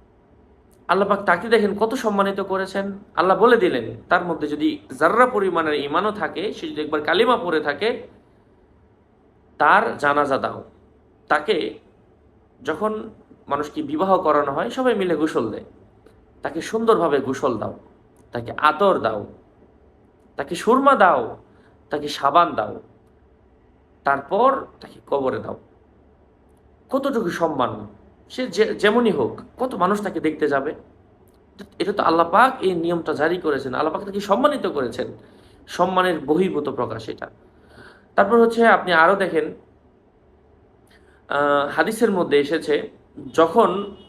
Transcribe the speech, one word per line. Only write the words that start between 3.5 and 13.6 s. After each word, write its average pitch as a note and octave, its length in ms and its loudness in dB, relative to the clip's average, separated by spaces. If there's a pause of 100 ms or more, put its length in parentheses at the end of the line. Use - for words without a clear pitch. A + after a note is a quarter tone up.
দিলেন, B2 520 -2
তার F3 160 2
মধ্যে D#3 220 -4
যদি D3 320 -2 (200)
জাররা G3+ 280 4
পরিমাণের F3 460 0
ঈমানও D3+ 380 -2
থাকে, E3+ 420 -6
সে E3 160 -10
যদি D3+ 120 -8
একবার D3+ 200 -4
কালিমা G#3 360 2
পড়ে D#3+ 220 -2
থাকে, F3 480 -4 (1500)
তার E3+ 400 4
জানাজা C#3+ 400 0
দাও। G#2+ 260 -6 (640)
তাকে - 520 -2 (840)
যখন G#3+ 460 -4 (380)
মানুষকে D3 360 -6